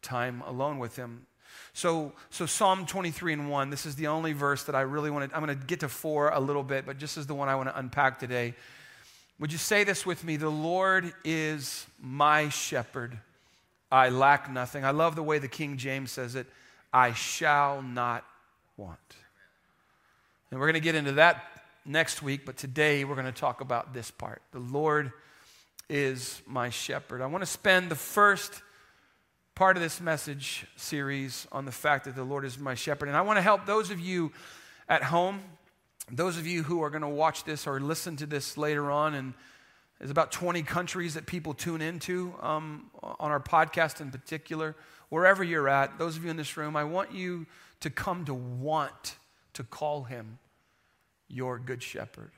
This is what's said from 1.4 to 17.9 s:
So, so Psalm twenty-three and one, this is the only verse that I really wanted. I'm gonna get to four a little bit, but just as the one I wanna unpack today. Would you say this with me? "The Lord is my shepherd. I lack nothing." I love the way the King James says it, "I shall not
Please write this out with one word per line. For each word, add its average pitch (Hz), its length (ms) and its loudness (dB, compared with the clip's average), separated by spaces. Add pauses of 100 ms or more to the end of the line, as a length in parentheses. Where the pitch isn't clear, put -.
So, 165 400 0 (180)
so - 160 -6
Psalm 185 400 2
twenty-three 175 460 -2
and 147 180 -4
one, 139 180 0
this 143 160 -6
is 147 100 -8
the 151 120 -2
only 160 260 0
verse 143 300 2
that 147 100 -6
I 135 80 4
really 147 300 -2
wanted. 139 200 -2
I'm 156 100 -2
gonna 151 120 -2
get 139 280 -4
to 147 80 -2
four 147 400 2
a 151 100 2
little 143 240 0
bit, 135 240 -2
but 135 100 -8
just 143 200 -8
as 147 100 -6
the 147 80 -4
one 139 140 0
I 135 60 4
wanna 135 200 -2
unpack 131 420 2
today. 120 380 -2 (840)
Would 151 140 -4
you 165 80 -4
say 208 240 4
this 196 200 0
with 175 200 -2
me? 160 140 -2
"The 156 120 0
Lord 175 640 2 (100)
is 156 600 -4 (140)
my 147 500 4
shepherd. 123 680 -4 (720)
I 131 180 8
lack 139 400 6
nothing." 127 340 -6
I 135 60 2
love 156 260 2
the 165 60 -6
way 151 160 0
the 139 100 -2
King 143 300 -6
James 131 340 -6
says 123 220 -6
it, 127 140 -6 (440)
"I 123 220 8
shall 143 680 2
not 123 420 -2 (520)